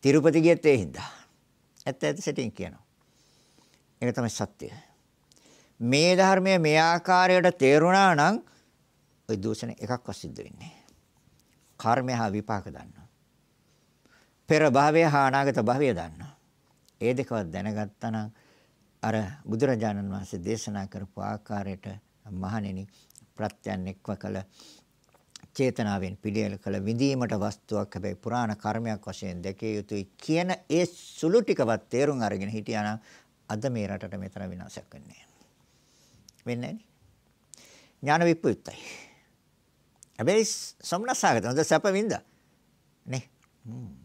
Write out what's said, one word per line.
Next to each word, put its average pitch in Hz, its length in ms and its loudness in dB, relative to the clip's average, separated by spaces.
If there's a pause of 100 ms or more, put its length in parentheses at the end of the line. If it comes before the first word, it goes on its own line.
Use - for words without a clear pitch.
තිරුපති 147 380 6
ගියෙත් 165 240 6
ඒ 143 120 8
හින්දා. 78 320 -6 (720)
ඇත්ත - 220 -6
ඇත්ත 147 160 -2
සැටියෙන් 139 320 -4
කියනවා. 85 340 -12 (1160)
ඒක 120 140 -2
තමයි 120 160 -2
සත්‍යය. - 400 -8 (1080)
මේ 139 340 4
ධර්මය 190 440 4
මේ 156 220 4
ආකාරයට 180 760 4
තේරුණා 170 560 6
නම් 165 280 4 (880)
ඔය 110 80 0
දූෂණ 110 340 -6
එකක්වත් 113 440 -8
සිද්ධ - 240 -14
වෙන්නේ - 200 -18
නැහැ. - 240 -20 (960)
කර්මය 127 340 0
හා 113 180 -2
විපාක 104 360 -4
දන්නවා. - 400 -20 (1400)
පෙර 156 200 6
භවය 147 360 6
හා 143 200 4
අනාගත 135 360 2
භවය 123 320 2
දන්නවා. 82 400 -10 (680)
ඒ 117 120 2
දෙකවත් 123 360 -4
දැනගත්තා 104 640 -6
නම් 110 180 -6 (760)
අර 110 120 0 (260)
බුදුරජාණන් 107 680 -2
වහන්සේ 98 300 -10
දේශනා 101 460 -6
කරපු 98 340 -12
ආකාරයට 101 680 -8 (460)
මහණෙනි 98 540 -8 (440)
ප්‍රත්‍යයන් 101 560 -8
එක්ව 95 280 -10
කළ 101 260 -8 (1080)
චේතනාවෙන් 101 680 -2
පිළියෙල 104 400 -4
කළ 98 240 -6
විඳීමට 120 540 -2
වස්තුවක් 101 580 -6
හැබැයි 95 240 -8
පුරාණ 117 400 -4
කර්මයක් 110 480 -6
වශයෙන් 92 360 -10
දැකිය 98 320 -6
යුතුයි 101 300 -6 (120)
කියන 175 360 -2 (160)
ඒ 170 180 2
සුළු 175 560 0
ටිකවත් 117 460 0
තේරුම් 135 340 0
අරගෙන 101 280 -4
හිටියා 107 360 -6
නම් 107 140 -6 (500)
අද 107 180 -6
මේ 113 200 -2
රටට 98 300 -8
මේ 95 120 -10
තරම් 95 200 -12
විනාශයක් - 400 -16
වෙන්නේ - 200 -20
නැහැ. - 200 -20 (1120)
වෙන්නේ 120 300 -8
නැහැනේ. 220 140 -16 (1120)
ඥාන 156 280 2
විප්‍රයුක්තයි. 165 520 0 (1400)
හැබැයි 196 320 2 (380)
සොම්නසාගත 185 640 0
හොඳ 131 180 0
සැප 156 260 2
වින්දා. 196 320 -2 (840)
නේ? 127 180 -8 (380)
හ්ම්. 117 320 -16 (120)